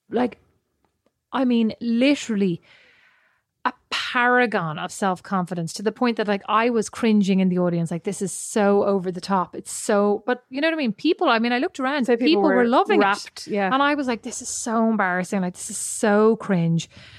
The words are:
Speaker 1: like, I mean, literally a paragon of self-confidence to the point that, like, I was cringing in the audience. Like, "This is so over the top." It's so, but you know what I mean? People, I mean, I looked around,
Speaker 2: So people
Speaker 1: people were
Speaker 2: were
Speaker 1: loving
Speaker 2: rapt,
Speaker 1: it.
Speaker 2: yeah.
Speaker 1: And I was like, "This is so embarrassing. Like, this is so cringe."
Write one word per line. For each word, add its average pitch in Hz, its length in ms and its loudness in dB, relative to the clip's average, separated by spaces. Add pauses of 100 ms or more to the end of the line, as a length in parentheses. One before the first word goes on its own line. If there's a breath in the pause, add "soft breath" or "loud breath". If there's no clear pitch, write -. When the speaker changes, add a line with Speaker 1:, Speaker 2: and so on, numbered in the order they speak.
(120)
Speaker 1:
like, 233 260 -2 (920)
I 262 140 0
mean, 233 360 2
literally 233 800 0 (1040 soft breath)
a 247 80 -4 (160)
paragon 240 880 0
of 175 140 -8
self-confidence 180 840 -4
to - 100 -12
the 214 80 0
point 233 260 -2
that, 214 100 -2
like, 202 220 -2
I 220 200 2
was 226 200 0
cringing 202 500 2
in 190 100 4
the 180 100 0
audience. 170 320 0
Like, 170 120 -6
"This - 180 -6
is 190 120 -4
so 202 500 2
over 196 280 0
the 180 100 -8
top." 185 340 -2
It's - 160 -14
so, 202 540 0
but 247 240 -4
you 262 100 -8
know 311 80 0
what 330 60 0
I 320 40 -4
mean? 254 160 -2
People, 330 360 0
I 226 100 4
mean, 240 140 0
I 240 60 -2
looked 330 200 -6
around, 269 260 -2
Speaker 2:
So 247 120 4
people 240 100 0
Speaker 1:
people 370 160 4
were 285 140 4
Speaker 2:
were 240 100 4
Speaker 1:
loving 349 320 2
Speaker 2:
rapt, - 480 -2
Speaker 1:
it. - 60 -8
Speaker 2:
yeah. 196 200 0
Speaker 1:
And 269 80 2
I 285 140 2
was 277 120 -4
like, 233 160 -4
"This 247 180 -10
is 240 80 -12
so 226 400 -2
embarrassing. 190 520 0
Like, 180 120 -4
this - 160 -14
is 196 80 -10
so 214 580 2
cringe." 165 540 0 (300 loud breath)